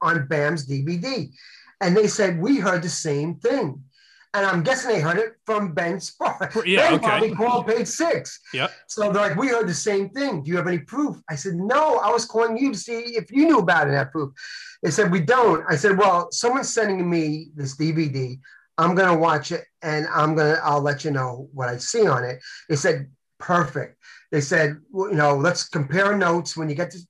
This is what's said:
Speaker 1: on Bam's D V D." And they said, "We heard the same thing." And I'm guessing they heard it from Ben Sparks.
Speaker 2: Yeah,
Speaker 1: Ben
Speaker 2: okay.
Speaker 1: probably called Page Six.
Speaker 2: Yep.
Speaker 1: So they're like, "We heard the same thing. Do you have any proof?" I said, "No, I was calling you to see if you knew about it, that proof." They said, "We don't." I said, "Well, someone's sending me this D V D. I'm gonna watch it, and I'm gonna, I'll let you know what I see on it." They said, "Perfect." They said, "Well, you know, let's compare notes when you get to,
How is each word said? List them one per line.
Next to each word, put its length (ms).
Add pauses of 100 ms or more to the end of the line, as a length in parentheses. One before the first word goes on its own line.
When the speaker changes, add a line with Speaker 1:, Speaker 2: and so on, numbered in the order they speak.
Speaker 1:
on 240
Bam's 400
D 160
V 140
D." 340 (500)
And 160
they 100
said, 340
"We 180
heard 240
the 60
same 480
thing." 460 (500)
And 140
I'm 160
guessing 300
they 80
heard 180
it 140 (120)
from 300
Ben 260
Sparks. 640
Speaker 2:
Yeah, 260
Speaker 1:
Ben 40
Speaker 2:
okay. 120
Speaker 1:
probably 280
called 320
Page 220
Six. 520 (140)
Speaker 2:
Yep. 160 (160)
Speaker 1:
So 260
they're 160
like, 80
"We 120
heard 200
the 60
same 360
thing. 320
Do 80
you 60
have 120
any 100
proof?" 380 (120)
I 80
said, 180
"No, 440
I 120
was 140
calling 320
you 160
to 60
see 380
if 140
you 140
knew 140
about 300
it, 20
that 220
proof." 200 (500)
They 80
said, 200
"We 100
don't." 480
I 80
said, 220
"Well, 340
someone's 400
sending 380
me 440
this 220
D 160
V 160
D. 300 (400)
I'm 160
gonna 240
watch 340
it, 120 (180)
and 320
I'm 200
gonna, 280
I'll 180
let 240
you 60
know 420
what 160
I 80
see 300
on 180
it." 160 (300)
They 60
said, 340 (280)
"Perfect." 580 (340)
They 100
said, 360 (140)
"Well, 200
you 60
know, 180
let's 340
compare 480
notes 400
when 120
you 80
get 160
to, 60 (120)